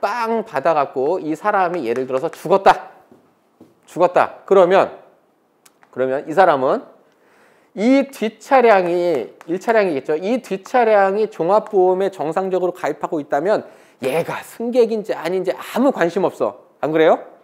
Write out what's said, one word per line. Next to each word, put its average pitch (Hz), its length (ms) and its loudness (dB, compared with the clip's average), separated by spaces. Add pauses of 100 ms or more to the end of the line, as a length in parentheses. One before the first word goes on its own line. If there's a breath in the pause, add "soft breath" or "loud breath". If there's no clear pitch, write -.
빵 226 440 -4
받아갖고 147 760 -2
이 156 160 -6
사람이 180 500 -2
예를 123 220 -4
들어서 131 220 -4
죽었다. 190 600 0 (960)
죽었다. 165 480 0 (100)
그러면, 185 460 4 (1000)
그러면 131 360 -4
이 160 40 -6
사람은 165 500 2 (920 soft breath)
이 262 380 2
뒷차량이, 180 1200 2 (120)
일 175 140 -6
차량이겠죠. 180 560 0
이 208 260 -4
뒷차량이 208 880 0
종합보험에 190 800 0
정상적으로 180 640 -4
가입하고 160 480 -6
있다면 151 440 -2 (380 loud breath)
얘가 131 400 -4
승객인지 226 720 -2
아닌지 170 380 -4 (220)
아무 254 180 2
관심 180 320 -2
없어. 123 400 -4 (160)
안 139 100 -4
그래요? 165 300 4 (240)